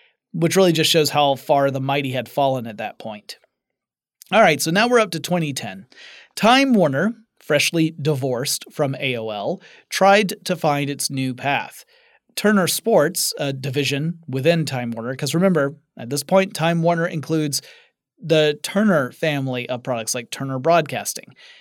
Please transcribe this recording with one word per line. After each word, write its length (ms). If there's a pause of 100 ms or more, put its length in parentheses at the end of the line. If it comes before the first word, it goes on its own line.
(320)
which 240
really 160
just 180
shows 200
how 260
far 340
the 100
mighty 300
had 180
fallen 380
at 120
that 200
point. 400 (960)
All 80
right, 200
so 120
now 160
we're 100
up 140
to 80
twenty 320
ten. 340 (480)
Time 380
Warner, 420 (240)
freshly 640
divorced 680
from 260
A 180
O 120
L, 340 (280)
tried 420 (120)
to 120
find 340
its 200
new 240
path. 500 (500)
Turner 320
Sports, 720
a 140
division 720
within 380
Time 260
Warner, 240
'cause 200
remember, 420 (200)
at 140
this 140
point, 300
Time 280
Warner 240
includes 560 (560)
the 440
Turner 500
family 560
of 160
products 300
like 160
Turner 280
Broadcasting. 760 (260)